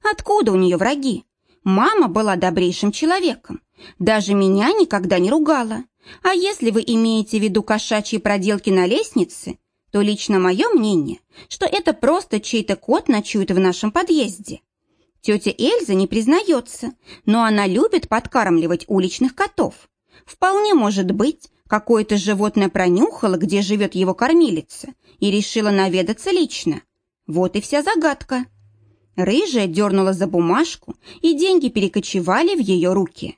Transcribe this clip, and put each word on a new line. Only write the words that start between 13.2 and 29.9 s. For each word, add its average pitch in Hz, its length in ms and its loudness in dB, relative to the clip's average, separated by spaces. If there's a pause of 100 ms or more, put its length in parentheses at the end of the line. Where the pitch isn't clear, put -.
в 180 80 2
нашем 190 340 0
подъезде. 311 680 -2 (600)
Тетя 208 360 0
Эльза 311 380 0
не 190 120 2
признается, 254 840 -2 (340)
но 226 180 2
она 208 220 0
любит 294 420 0
подкармливать 175 800 0
уличных 196 460 -2
котов. - 540 -4 (360)
Вполне 392 500 0
может 202 360 0
быть, 226 400 -2 (160)
какое-то 214 500 0
животное 202 520 0
пронюхало, 185 680 2
где 196 240 0
живет 202 340 -2
его 180 200 0
кормилица, 269 720 0 (300)
и 202 120 0
решило 208 400 0
наведаться 190 600 0
лично. 330 520 -2 (440)
Вот 180 300 -2
и 208 40 -2
вся 294 220 -2
загадка". 302 640 -2 (680)
Рыжая 226 500 0
дернула 190 460 0